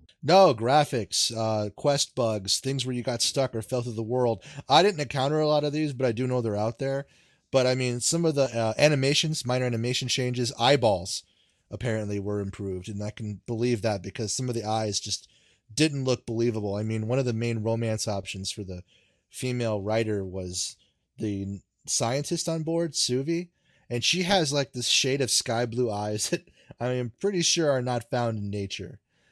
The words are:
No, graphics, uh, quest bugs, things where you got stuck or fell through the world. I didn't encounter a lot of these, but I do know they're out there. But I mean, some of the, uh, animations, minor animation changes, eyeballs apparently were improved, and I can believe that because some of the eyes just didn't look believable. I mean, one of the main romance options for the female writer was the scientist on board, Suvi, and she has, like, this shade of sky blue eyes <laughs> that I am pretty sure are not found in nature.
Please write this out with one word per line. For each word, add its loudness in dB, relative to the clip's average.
No, 8
graphics, 2
uh, 0
quest 0
bugs, 0
things -4
where -4
you -4
got -2
stuck 0
or -4
fell -2
through -6
the -4
world. 0
I 8
didn't 2
encounter 0
a 2
lot 4
of 0
these, -2
but -2
I 2
do -2
know 0
they're -2
out -2
there. -4
But 4
I 4
mean, 0
some 0
of 2
the, 4
uh, 2
animations, 4
minor 0
animation -2
changes, -2
eyeballs 4
apparently -4
were -2
improved, -6
and -8
I -6
can -8
believe 0
that -2
because -6
some -4
of -4
the -4
eyes -2
just -8
didn't 0
look 0
believable. 0
I -2
mean, -2
one 0
of 0
the 0
main -2
romance -2
options -6
for -8
the -10
female -2
writer 0
was -6
the -4
scientist -2
on -2
board, 0
Suvi, -2
and -4
she 2
has, 4
like, 0
this -6
shade 2
of 2
sky 2
blue 0
eyes -2
<laughs> -2
that -4
I -2
am -2
pretty 0
sure 2
are 2
not -2
found 0
in -4
nature. -6